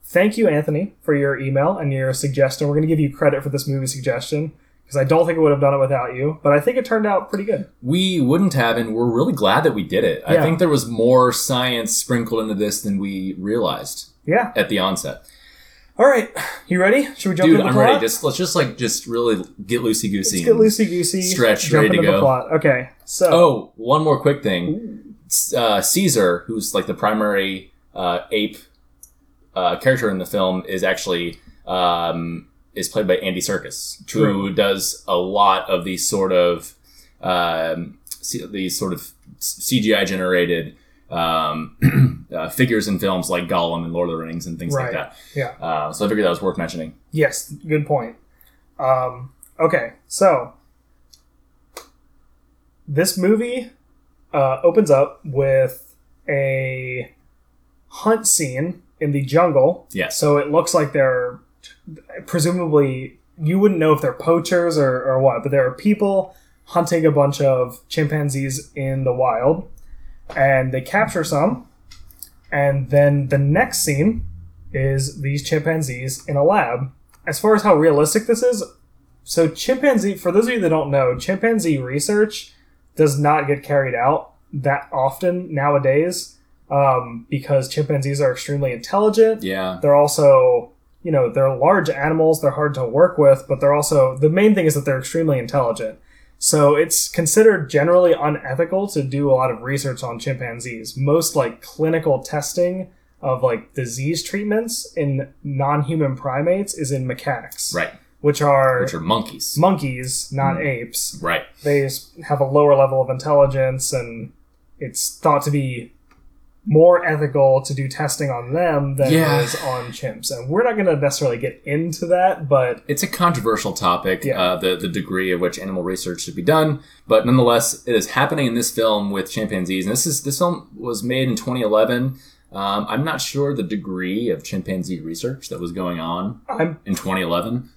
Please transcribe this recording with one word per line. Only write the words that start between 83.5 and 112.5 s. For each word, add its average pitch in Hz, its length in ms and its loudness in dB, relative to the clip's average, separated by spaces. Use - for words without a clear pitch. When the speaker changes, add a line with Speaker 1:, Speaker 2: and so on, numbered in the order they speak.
Speaker 1:
carried 135 320 0
out 131 360 0
that 143 400 -2
often 165 600 -2
nowadays, 143 840 0
um, 123 600 0
because 135 380 -2
chimpanzees 143 540 -2
are 135 100 4
extremely 139 400 -4
intelligent. 214 720 2
Speaker 2:
Yeah. 92 380 -4
Speaker 1:
They're - 140 6
also, 127 760 6
you 165 80 -4
know, 131 200 2
they're 135 240 2
large 160 340 4
animals, 160 520 2
they're 139 100 2
hard 147 240 -2
to 131 100 -2
work 156 320 2
with, 139 300 6
but 135 120 -2
they're 143 140 4
also, 143 440 2
the 147 120 4
main 202 260 4
thing 180 100 0
is 156 100 2
that 143 100 -4
they're 135 140 -2
extremely 156 400 -2
intelligent. 117 600 -4
So 147 360 4
it's - 340 0
considered 170 600 4
generally 170 440 4
unethical 156 760 -2
to 156 120 -4
do 139 300 -2
a - 20 6
lot 131 160 2
of 113 120 -6
research 135 420 -6
on 120 160 -10
chimpanzees. 120 800 -8
Most, 147 400 2
like, 117 240 -2
clinical 156 580 0
testing 180 720 -4
of, 131 200 -2
like, 120 320 -2
disease 135 500 -6
treatments 208 720 -6
in 139 340 -4
non-human 143 720 -2
primates 165 560 -2
is 139 180 -6
in 131 160 -4
macaques. - 680 -8
Speaker 2:
Right. - 180 -4
Speaker 1:
Which 147 220 0
are 135 400 4
Speaker 2:
Which - 120 -2
are 82 80 -6
monkeys. 107 560 -4
Speaker 1:
monkeys, 139 760 0
not 135 260 0
Speaker 2:
Hmm. - 100 -6
Speaker 1:
apes. 120 540 -6
Speaker 2:
Right. 170 220 -4
Speaker 1:
They 143 220 2
s-, - 240 -8
have 143 140 -2
a 139 40 4
lower 143 300 6